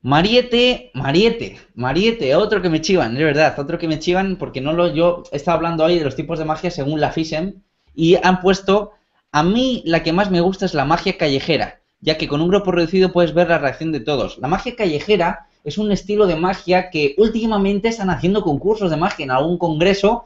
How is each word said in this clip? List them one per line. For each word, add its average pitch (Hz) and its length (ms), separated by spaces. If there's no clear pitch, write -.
Mariette, 233 920
Mariette, 139 640
Mariette, 147 600
otro 208 280
que 180 80
me 156 100
chivan, 147 360
es 147 60
verdad, 151 360
otro 160 200
que 170 80
me 156 120
chivan 185 380
porque 127 240
no 143 120
lo, 170 220
yo 170 360
he - 60
estado 165 220
hablando 165 260
hoy 175 140
de 156 60
los 135 120
tipos 160 220
de 156 80
magia 156 240
según 151 300
la 143 120
fisem 160 480
y 165 220
han 180 240
puesto, 196 520
"A 151 120
mí 240 420
la 165 180
que 165 120
más 196 160
me 175 100
gusta 190 240
es 180 80
la 139 140
magia 170 320
callejera, 135 640
ya 151 160
que 151 120
con 143 120
un 175 80
grupo 190 240
reducido 180 400
puedes 170 220
ver 170 140
la 165 100
reacción 147 340
de 139 80
todos". 117 380
La 131 100
magia 240 260
callejera 180 760
es 151 120
un 208 160
estilo 208 340
de 165 100
magia 180 520
que 147 300
últimamente 214 680
están 220 200
haciendo 180 320
concursos 180 500
de 156 60
magia 170 280
en 131 60
algún 156 280
congreso 185 680